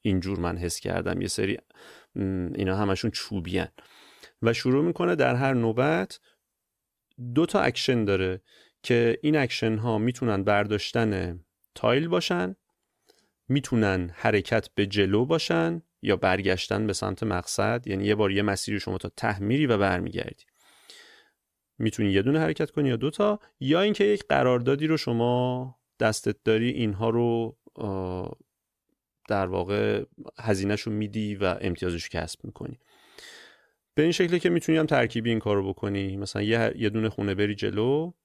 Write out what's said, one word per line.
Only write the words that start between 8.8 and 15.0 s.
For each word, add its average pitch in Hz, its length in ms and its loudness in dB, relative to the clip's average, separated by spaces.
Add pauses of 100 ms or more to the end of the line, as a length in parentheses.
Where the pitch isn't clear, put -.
که 117 380 4
این 151 140 2
اکشن 120 400 0
ها 110 220 0
می‌تونن 110 460 0
برداشتن 101 960 0 (360)
تایل 135 320 2
باشن، 180 480 -2 (920)
می‌تونن 101 680 2
حرکت 107 600 0
به 101 100 2
جلو 101 400 2